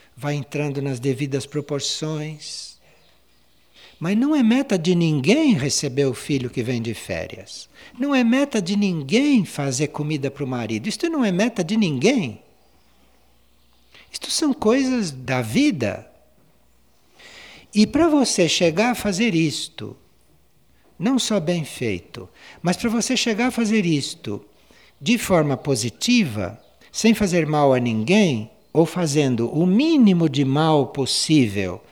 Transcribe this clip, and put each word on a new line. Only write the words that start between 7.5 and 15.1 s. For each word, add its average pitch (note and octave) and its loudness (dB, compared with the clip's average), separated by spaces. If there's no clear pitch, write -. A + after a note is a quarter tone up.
Não C#4 0
é B3+ 4
meta B3+ 2
de F#3 -2
ninguém G3+ 2
fazer C#3 -2
comida D3 -4
pro C#3 -8
marido. A2+ -4
Isto E4 -4
não D#4 -2
é G3 0
meta G3 -2
de F3 -4
ninguém. E3+ 0
Isto - -12
são D4 0
coisas A#3+ 0